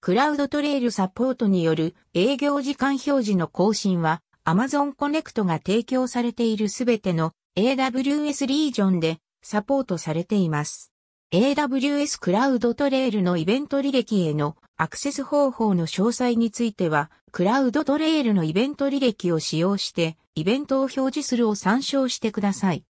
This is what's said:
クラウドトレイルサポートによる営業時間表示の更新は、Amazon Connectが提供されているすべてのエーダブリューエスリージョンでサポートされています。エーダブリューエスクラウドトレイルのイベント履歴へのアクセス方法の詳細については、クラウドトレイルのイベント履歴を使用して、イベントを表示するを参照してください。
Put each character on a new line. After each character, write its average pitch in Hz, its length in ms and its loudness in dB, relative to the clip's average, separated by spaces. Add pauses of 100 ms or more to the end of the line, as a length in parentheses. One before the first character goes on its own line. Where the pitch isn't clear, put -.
ク 180 140 0
ラ 277 160 4
ウ 294 80 -2
ド 277 100 0
ト 294 140 -2
レ 285 160 0
イ - 20 0
ル 240 100 0
サ 190 180 0
ポ 254 240 -2
ー - 20 -2
ト 240 140 0
に 185 140 2
よ 160 120 2
る 160 200 -2 (200)
営 240 240 2
業 285 240 0
時 277 140 -4
間 277 160 0
表 269 120 -4
示 254 320 2
の 170 100 0
更 202 280 0
新 185 260 0
は、 160 220 0 (240)
Amazon 277 480 0
Connect 285 500 -2
が 165 140 0
提 220 260 0
供 254 220 0
さ 240 160 -2
れ 240 100 -2
て 240 140 -2
い 220 100 0
る 208 140 -2
す 247 160 -4
べ 233 120 2
て 185 140 -2
の 160 200 0 (240)
エ 226 160 2
ー 262 40 0
ダ 262 140 0
ブ 254 120 -2
リ 277 100 2
ュ 294 100 0
ー 302 60 -2
エ 285 40 -2
ス 277 140 -2
リ 285 240 0
ー - 20 -10
ジ - 80 -2
ョ 196 80 4
ン 180 120 2
で 160 180 -2 (240)
サ 208 180 -2
ポ 269 200 0
ー 262 40 -2
ト 180 140 -4
さ 156 160 -4
れ 170 100 -2
て 214 120 -2
い 180 120 2
ま 151 160 -2
す。 - 300 -10 (360)
エ 240 220 4
ー - 20 0
ダ 294 140 0
ブ 269 100 0
リ 262 100 0
ュ 285 80 0
ー - 20 0
エ 294 80 0
ス - 100 -4
ク - 160 -2
ラ 247 160 2
ウ 254 100 2
ド 233 140 0
ト 285 160 0
レ 262 180 0
イ 240 40 0
ル 202 120 0
の 180 140 2
イ 160 80 -2
ベ 214 140 0
ン 285 80 -6
ト 277 140 -2
履 269 120 -2
歴 214 300 0
へ 156 100 0
の 151 240 -2 (220)
ア 160 100 -2
ク - 100 -10
セ 277 140 -4
ス 269 120 -6
方 285 260 2
法 220 240 0
の 165 120 0
詳 - 180 -2
細 240 320 0
に 233 140 0
つ - 140 -4
い 220 80 -2
て 175 160 -2
は、 151 220 0 (220)
ク 180 120 0
ラ 240 160 2
ウ 254 100 2
ド 294 140 0
ト 285 140 0
レ 311 200 2
イ 277 60 0
ル 220 80 2
の 180 120 4
イ 156 100 -2
ベ 233 140 2
ン 294 80 -8
ト 277 120 -2
履 277 100 -2
歴 220 320 0
を 160 100 0
使 - 180 -4
用 190 180 2
し - 160 -6
て、 160 240 -2 (180)
イ 156 100 -4
ベ 233 160 2
ン 285 60 -8
ト 269 120 0
を 269 60 2
表 254 100 -6
示 269 280 -2
す 254 140 -2
る 233 140 2
を 208 40 0
参 214 280 0
照 269 260 -2
し - 100 -6
て 220 140 -4
く - 80 -6
だ 196 140 0
さ 190 180 0
い。 139 120 -4 (140)